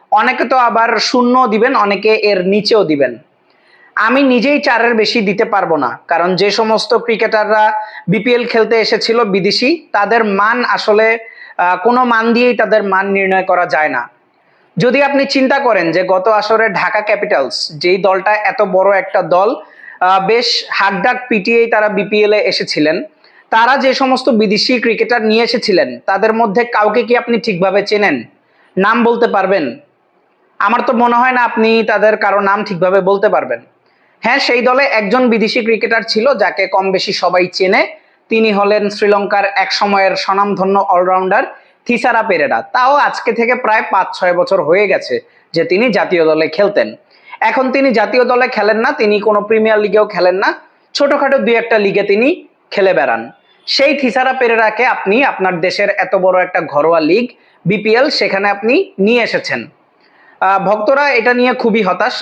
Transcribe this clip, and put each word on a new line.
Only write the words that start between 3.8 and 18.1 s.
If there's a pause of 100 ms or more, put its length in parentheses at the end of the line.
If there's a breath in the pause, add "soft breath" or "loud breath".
আমি
নিজেই
চারের
বেশি
দিতে
পারবো
না, (180)
কারণ
যে
সমস্ত (120)
ক্রিকেটাররা (440 loud breath)
বিপিএল
খেলতে
এসেছিল
বিদেশি, (220)
তাদের (160)
মান (120)
আসলে,
আহ,
কোনো
মান
দিয়েই
তাদের
মান
নির্ণয়
করা
যায়
না। (760 soft breath)
যদি
আপনি
চিন্তা
করেন
যে
গত
আসরে
ঢাকা
ক্যাপিটালস, (240)
যেই
দলটা (120)